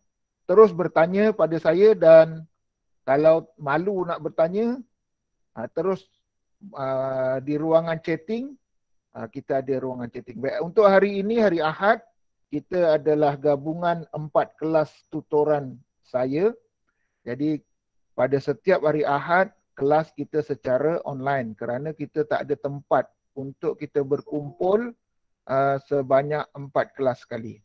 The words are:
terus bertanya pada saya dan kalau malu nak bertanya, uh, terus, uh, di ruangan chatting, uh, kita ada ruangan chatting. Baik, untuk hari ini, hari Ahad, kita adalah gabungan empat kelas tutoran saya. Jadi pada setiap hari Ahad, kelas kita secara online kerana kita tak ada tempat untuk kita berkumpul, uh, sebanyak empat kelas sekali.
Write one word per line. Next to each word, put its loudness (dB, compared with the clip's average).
terus 8
bertanya 2
pada 0
saya 4
dan 6
kalau 2
malu -2
nak -6
bertanya, -2
uh, -10
terus, -4
uh, -4
di -4
ruangan 0
chatting, -6
uh, -14
kita -6
ada -4
ruangan -8
chatting. -16
Baik, -6
untuk 4
hari 4
ini, 0
hari 2
Ahad, 0
kita 0
adalah 2
gabungan -2
empat -4
kelas -2
tutoran -2
saya. -2
Jadi -4
pada 0
setiap -2
hari 0
Ahad, 0
kelas 0
kita -6
secara -2
online -6
kerana -8
kita -6
tak -4
ada -2
tempat -4
untuk -8
kita -6
berkumpul, -4
uh, 0
sebanyak -2
empat -4
kelas -4
sekali. -12